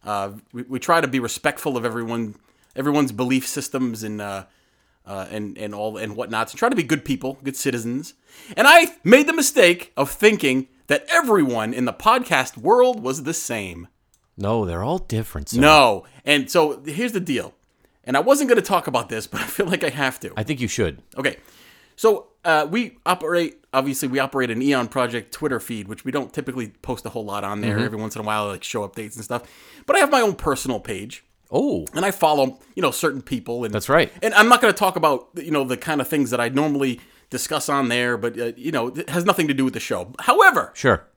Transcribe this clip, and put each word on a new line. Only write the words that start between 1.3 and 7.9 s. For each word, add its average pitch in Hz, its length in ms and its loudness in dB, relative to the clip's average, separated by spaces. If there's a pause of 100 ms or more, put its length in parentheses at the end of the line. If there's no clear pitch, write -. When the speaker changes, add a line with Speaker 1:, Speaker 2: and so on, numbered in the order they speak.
Speaker 1:
of 117 80 -4
everyone, 113 520 -4 (400)
everyone's 139 340 2
belief 127 380 -2
systems 127 560 -6
and, 107 160 -8
uh, 98 240 -8 (640)
uh, 95 240 -10
and, 104 260 -10
and 104 180 -10
all 107 220 -6
and 107 180 -8
whatnots, 110 380 -4
and - 60 -18
try 233 100 2
to 262 80 0
be 175 60 0
good 147 240 -2
people, 131 360 -6
good 135 140 -8
citizens. 123 560 -4 (420)